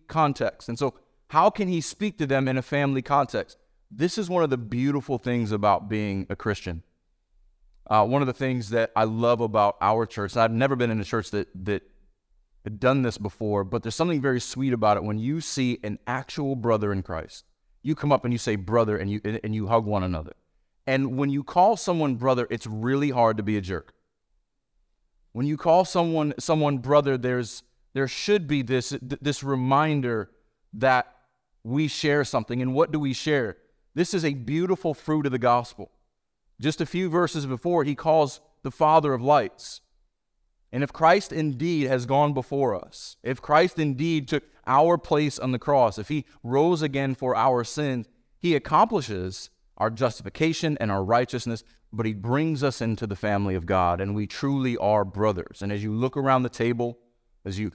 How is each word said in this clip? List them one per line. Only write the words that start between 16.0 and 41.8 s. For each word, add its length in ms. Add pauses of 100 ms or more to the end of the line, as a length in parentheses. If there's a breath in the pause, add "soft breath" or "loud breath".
actual 480
brother 360
in 120
Christ. 420 (360)
You 140
come 160
up 120
and 100
you 40
say, 180
"Brother," 420
and 140
you, 140
and, 180
and 100
you 140
hug 180
one 180
another. 300 (540)
And 300
when 120
you 140
call 340
someone 380
brother, 340
it's 180
really 420
hard 280
to 60
be 140
a 40
jerk. 320 (1400)
When 120
you 120
call 280
someone, 540
someone 380
brother, 400
there's, 460 (300)
there 140
should 400
be 140
this, 280
th-, 320
this 220
reminder 840 (440)
that 400 (500)
we 240
share 360
something. 380
And 120
what 180
do 80
we 140
share? 440 (380)
This 180
is 100
a 100
beautiful 600
fruit 320
of 60
the 80
gospel. 520 (680)
Just 200
a 40
few 240
verses 360
before, 380
he 120
calls 460 (200)
the 100
Father 420
of 80
lights. 600 (920)
And 120
if 80
Christ 400
indeed 560